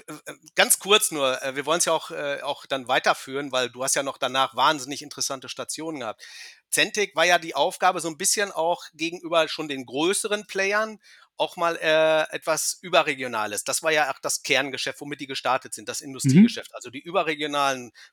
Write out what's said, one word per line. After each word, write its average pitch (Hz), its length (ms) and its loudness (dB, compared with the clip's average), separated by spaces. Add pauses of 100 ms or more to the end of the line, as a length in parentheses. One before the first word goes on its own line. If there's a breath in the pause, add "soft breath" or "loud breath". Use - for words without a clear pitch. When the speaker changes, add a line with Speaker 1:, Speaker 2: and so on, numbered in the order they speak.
Speaker 1:
äh, 156 60 -12 (180)
äh, - 20 -18 (220)
ganz 214 240 4
kurz 202 320 4
nur, 135 320 0
äh, 135 120 -4
wir 139 120 -4
wollen's 165 180 2
ja 170 80 2
auch, 160 160 -2
äh, 143 320 -6
auch 139 240 -8
dann 131 220 -6
weiterführen, 139 640 0
weil 127 180 0
du 123 140 -8
hast 135 100 0
ja 151 80 2
noch 139 160 -6
danach 131 380 0
wahnsinnig 139 480 0
interessante 135 440 -8
Stationen 151 520 -8
gehabt. 110 260 -8 (460 loud breath)
Zentec 196 440 0
war 160 100 6
ja 175 120 8
die 165 160 -6
Aufgabe 180 460 2
so 156 80 -4
ein 160 100 -6
bisschen 196 340 0
auch 165 340 -2 (100)
gegenüber 165 520 0
schon 160 200 -6
den 135 180 -6
größeren 190 640 -2
Playern 208 500 -2 (400 soft breath)
auch 160 180 -2
mal, 170 200 0
äh, 156 600 4
etwas - 460 -2
Überregionales. 131 800 0
Das 135 200 -2
war 160 80 2
ja 151 200 2
auch - 80 -12
das - 220 -4
Kerngeschäft, 135 600 -2
womit 143 200 -10
die 135 60 -10
gestartet 131 480 -2
sind, 107 120 -14
das 117 140 -8
Speaker 2:
Mhm. 151 60 -16
Speaker 1:
Industriegeschäft. 143 640 6
Also 117 160 -14
die 127 120 -12
überregionalen 147 920 -2 (220 soft breath)